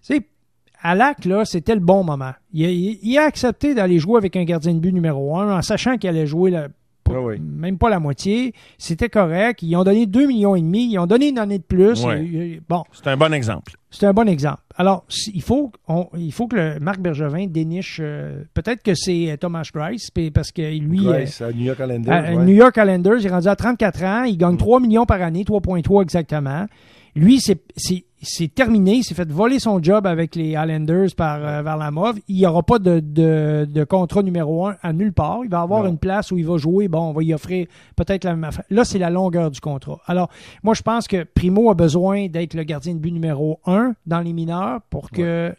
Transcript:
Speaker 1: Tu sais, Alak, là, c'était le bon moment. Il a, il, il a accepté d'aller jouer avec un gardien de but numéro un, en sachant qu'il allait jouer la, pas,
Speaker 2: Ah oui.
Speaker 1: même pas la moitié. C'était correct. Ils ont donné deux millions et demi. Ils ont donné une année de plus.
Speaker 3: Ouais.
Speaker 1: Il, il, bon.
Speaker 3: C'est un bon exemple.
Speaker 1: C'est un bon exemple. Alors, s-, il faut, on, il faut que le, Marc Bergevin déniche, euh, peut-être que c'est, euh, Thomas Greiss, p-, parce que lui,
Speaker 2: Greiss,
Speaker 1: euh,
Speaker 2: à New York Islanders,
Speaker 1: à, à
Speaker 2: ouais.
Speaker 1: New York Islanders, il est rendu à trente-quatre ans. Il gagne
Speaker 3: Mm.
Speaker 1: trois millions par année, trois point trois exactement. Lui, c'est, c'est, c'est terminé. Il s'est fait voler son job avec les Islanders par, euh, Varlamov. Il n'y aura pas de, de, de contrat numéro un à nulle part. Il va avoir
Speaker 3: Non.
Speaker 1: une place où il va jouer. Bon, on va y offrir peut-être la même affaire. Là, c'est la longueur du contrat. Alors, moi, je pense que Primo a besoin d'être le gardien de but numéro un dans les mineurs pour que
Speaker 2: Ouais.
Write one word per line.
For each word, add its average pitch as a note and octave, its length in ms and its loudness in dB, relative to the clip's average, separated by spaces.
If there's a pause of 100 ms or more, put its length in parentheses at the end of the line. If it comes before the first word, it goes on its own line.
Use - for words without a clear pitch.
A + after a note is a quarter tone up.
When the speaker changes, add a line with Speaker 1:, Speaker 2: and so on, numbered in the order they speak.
Speaker 1:
Tu C#4 100 -2
sais, D4 60 0 (600)
Alak, G3+ 440 2
là, G3 180 2
c'était F#3+ 300 -2
le G#3+ 80 0
bon F#3+ 220 4
moment. C3+ 300 -4 (200)
Il D#3 120 0
a, F3 40 0
il, F#3 320 -2
il A#3 160 0
a D4+ 60 4
accepté C#4+ 500 0
d'aller F#3 260 2
jouer G3 180 2
avec F#3+ 180 0
un F#3 80 0
gardien E3+ 300 -2
de E3 60 0
but F3+ 140 0
numéro D#3 440 -2
un, G3+ 200 0
en E3 60 0
sachant A#3 340 0
qu'il G3 120 -4
allait D#3+ 180 0
jouer F3 240 2
la, D#3 160 -4 (360)
pas, - 120 -6
Speaker 2:
Ah B2+ 60 -4
oui. A2+ 180 -6
Speaker 1:
même F3 400 -8
pas A#3 100 2
la G3 100 2
moitié. G3+ 540 -2 (240)
C'était E3+ 320 -4
correct. G3 540 0
Ils E3 120 -2
ont F3+ 80 2
donné G#3 220 4
deux A#3 220 2
millions G3+ 280 2
et F3+ 60 2
demi. G#3+ 300 0
Ils G3 80 0
ont F3 80 0
donné B3 220 4
une C4 100 -2
année G3+ 180 -2
de F3+ 60 -6
plus. G3 420 4
Speaker 3:
Ouais. A#2+ 180 0
Speaker 1:
Il, E3+ 120 -6
il, E3 340 -6
bon. E3+ 220 -2
Speaker 3:
C'est - 160 -10
un C3+ 100 0
bon D#3 160 4
exemple. A#2 400 -4 (160)
Speaker 1:
C'est - 160 -2
un G3+ 80 6
bon A3 160 4
exemple. C#3+ 320 -2 (140)
Alors, F#3+ 340 0
s-, - 240 -8
il F3 80 -6
faut, C4 300 -2 (160)
on, E3+ 280 -2
il E3+ 160 -6
faut A#3 160 -6
que A#3 80 -6
le, D#3 240 -2
Marc F#3+ 200 -4
Bergevin D#3+ 480 -4
déniche, D#3+ 520 -6
euh, D3 440 -10 (100)
peut-être A3 300 -4
que G3+ 100 2
c'est, E3+ 380 -2
euh, D3 60 -6
Thomas E3+ 360 -6
Greiss, F3 380 -8
p-, E3 180 -2
parce D#3 220 -2
que - 100 -8
lui, D#3 440 -2
Speaker 2:
Greiss, C#3+ 360 0
Speaker 1:
euh, A#2 80 -6
Speaker 2:
à A#2 40 -6
New A#2 120 -4
York C3 140 -2
Islanders, B2 340 -2
Speaker 1:
à, E3+ 40 4
à F3 40 2 (140)
Speaker 2:
ouais. F3 100 4
Speaker 1:
New F#3 80 8
York A3+ 240 8
Islanders, G3 420 4
il G3+ 60 0
est G3 60 0
rendu F3+ 160 0
à G3+ 80 4
trente-quatre G#3 480 -2
ans. G3+ 200 -2
Il A3 140 0
gagne F3 160 4
Speaker 3:
Mm. E3+ 40 0
Speaker 1:
trois A#3 220 4
millions A#3 280 4
par F#3+ 160 2
année, E3+ 200 -2
trois G#3 180 0
point F3+ 200 -2
trois G3 220 4
exactement. D3+ 640 -2 (480)
Lui, G#3 260 6
c'est, F#3 180 2 (160)
c'est, - 280 -4 (180)
c'est - 320 -6
terminé. A3 440 4
Il B3+ 60 2
s'est E3+ 120 -8
fait F3 160 -4
voler A3+ 260 2
son G3+ 240 0
job G3 240 4
avec E3 300 -2
les D#3+ 140 -4
Islanders D#3+ 680 0
par, D3+ 260 -2
euh, D3 200 -6
Varlamov. D#3 640 -4
Il G3 80 -4
n'y F#3 100 4
aura E3+ 160 4
pas A#3+ 160 4
de, F3+ 220 4
de, D3+ 680 2
de D3 180 0
contrat F#3 360 0
numéro E3+ 460 -2
un G3+ 160 -6
à E3+ 100 -4
nulle F#3+ 200 -2
part. E3+ 300 -2
Il B3 60 -10
va F3 120 -2
avoir F#3+ 220 0
Speaker 3:
Non. F#3+ 60 0
Speaker 1:
une E3 80 -2
place F#3+ 340 -4
où F#3 60 -2
il E3+ 80 -2
va E3+ 120 0
jouer. F3 300 2
Bon, D#3+ 120 -2 (100)
on D3+ 40 -6
va D#3 100 -2
y D#3+ 100 0
offrir F3 320 -4 (300)
peut-être F3+ 280 -2
la F3 120 -2
même D#3+ 80 -6
affaire. D3+ 260 -8
Là, G#3 160 2
c'est G3+ 140 -4
la F3 100 0
longueur F3 400 0
du C3+ 100 -10
contrat. C#3+ 460 -8
Alors, F3+ 240 -2 (320)
moi, A3 140 2
je - 80 -10
pense A3+ 240 -2
que F3+ 160 -2
Primo G3 480 4
a - 20 4
besoin F3+ 540 2
d'être E3 260 -6
le E3 80 -6
gardien D3+ 320 -6
de E3 60 -6
but D#3+ 120 -4
numéro D#3 540 -2
un A3 300 2 (100)
dans E3 160 -2
les E3+ 120 -6
mineurs F3+ 480 -6 (100)
pour D3 180 -10
que E3+ 400 -4
Speaker 2:
Ouais. F3+ 100 -10